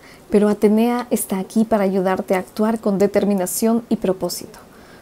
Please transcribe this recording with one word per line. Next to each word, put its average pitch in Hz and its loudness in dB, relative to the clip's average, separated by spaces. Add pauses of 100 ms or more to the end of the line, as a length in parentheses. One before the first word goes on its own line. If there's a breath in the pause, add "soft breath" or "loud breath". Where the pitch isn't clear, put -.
(320 loud breath)
pero 208 4
Atenea 220 2
está 202 -4
aquí 220 0
para 214 0
ayudarte 190 0
a 185 0
actuar 220 -2
con 202 -2
determinación 202 0
y 226 0
propósito. - -6 (420 loud breath)